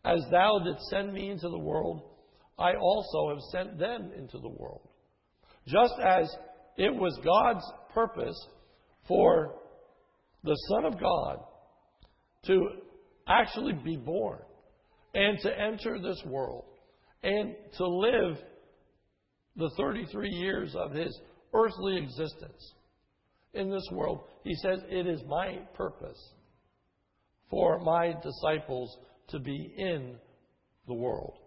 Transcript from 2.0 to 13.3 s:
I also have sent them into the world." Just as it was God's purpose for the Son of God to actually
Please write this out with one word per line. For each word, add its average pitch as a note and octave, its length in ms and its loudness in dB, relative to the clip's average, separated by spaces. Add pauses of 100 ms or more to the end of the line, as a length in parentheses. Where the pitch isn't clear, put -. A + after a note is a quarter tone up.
I F3+ 180 4
also F3 540 2
have D3 120 -6 (100)
sent F#3 280 -6
them G#3 320 -4
into - 280 -14
the A2 100 -10
world." - 400 -14 (800)
Just F#3+ 320 6
as F#3 340 4 (440)
it G3+ 160 4
was F#3 300 0
God's G3+ 420 6 (280)
purpose G3 440 -2 (680)
for E3+ 520 6 (840)
the D3+ 120 2 (140)
Son A#3+ 160 2
of A3+ 140 -2
God - 440 0 (1040)
to F#3 240 4 (580)
actually A3+ 460 2